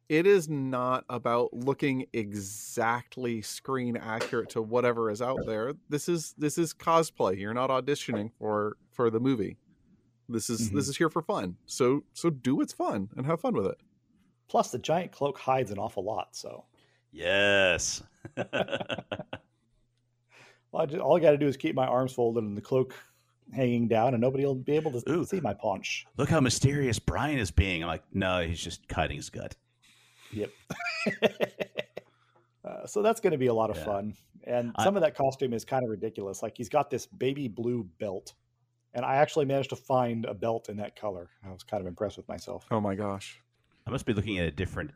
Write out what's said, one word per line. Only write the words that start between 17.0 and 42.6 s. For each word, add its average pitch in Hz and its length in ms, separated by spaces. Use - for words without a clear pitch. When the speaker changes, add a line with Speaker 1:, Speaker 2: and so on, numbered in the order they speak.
Speaker 3:
Yes. 95 920
<laughs> 123 60
Speaker 2:
Well, - 140
I - 20
ju-, 143 140
all 143 160
I 175 40
gotta 156 160
do 147 100
is 131 120
keep - 160
my 131 120
arms 127 280
folded 117 300
and 101 120
the 104 60
cloak 127 320
hanging 120 360
down, 117 260
and 113 80
nobody 135 240
will 139 80
be 131 200
able 156 240
to - 120
Speaker 3:
Ooh. 170 160
Speaker 2:
see 196 140
my 113 120
paunch. - 540
Speaker 3:
Look 143 140
how 160 100
mysterious 131 580
Brian 135 400
is 98 120
being. 90 320
I'm 85 60
like, 80 160
"No, 92 260
he's 82 220
just - 180
hiding 76 280
his - 100
gut." - 260
Speaker 2:
Yep. 104 180
<laughs> - 140
Uh, - 220
so - 160
that's 226 180
gonna 170 160
be 127 120
a 117 60
lot 110 160
of 95 60
Speaker 3:
Yeah. 80 80
Speaker 2:
fun. 104 300
And 120 320
Speaker 3:
I 104 80
Speaker 2:
some 202 120
of 185 60
that 151 140
costume 135 360
is 110 120
kinda 127 240
ridiculous. 101 560
Like, 107 120
he's 123 120
got 143 220
this 123 160
baby 139 420
blue 117 340
belt, 101 360
and 123 100
I 131 120
actually 147 300
managed 135 240
to 131 60
find 120 500
a - 80
belt 113 340
in 101 80
that 104 180
color. 92 340
I 95 60
was 92 140
kind 107 160
of 92 80
impressed 98 280
with - 120
myself. 90 420